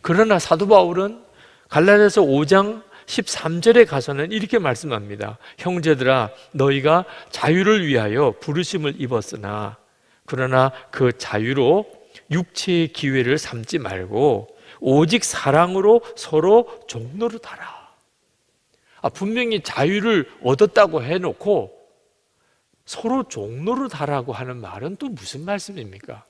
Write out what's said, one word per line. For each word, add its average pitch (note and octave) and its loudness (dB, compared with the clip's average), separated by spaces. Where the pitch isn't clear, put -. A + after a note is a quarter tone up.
그러나 G3 0
사도 E3+ 0
바울은 G3 2
갈라디아서 G3+ 6
오 C#3+ 2
장 G3+ 2
십삼 - -4
절에 A3+ 8
가서는 C#3+ -4
이렇게 A3 -2
말씀합니다. A2 -6
"형제들아, C3+ 0
너희가 C#3 2
자유를 F#3 2
위하여 A#2+ 0
부르심을 D3+ -4
입었으나, G#2+ -6
그러나 C3 2
그 B2 0
자유로 C3 0
육체의 E3+ -2
기회를 C3+ 0
삼지 A#2+ -8
말고 G#2 -2
오직 D#3 2
사랑으로 F#3+ 2
서로 G3 2
종노릇하라." G3 -10
아, - -2
분명히 A3 -4
자유를 F#3+ 0
얻었다고 D#3+ 2
해놓고 E3 -2
서로 B3 -4
종로를 E3 -6
하라고 C#3 -4
하는 B2+ -10
말은 A2 -12
또 C#4 -10
무슨 C#3+ -12
말씀입니까? C3 -12